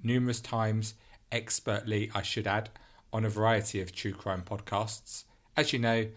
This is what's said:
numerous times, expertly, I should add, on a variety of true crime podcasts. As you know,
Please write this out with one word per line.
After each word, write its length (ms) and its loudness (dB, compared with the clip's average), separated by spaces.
numerous 380 2
times, 540 0
expertly, 840 -2
I 100 -2
should 260 -2
add, 220 0
on 120 0
a 60 2
variety 500 2
of 140 -6
true 200 -4
crime 280 -4
podcasts. 800 -4
As 160 2
you 60 0
know, 380 2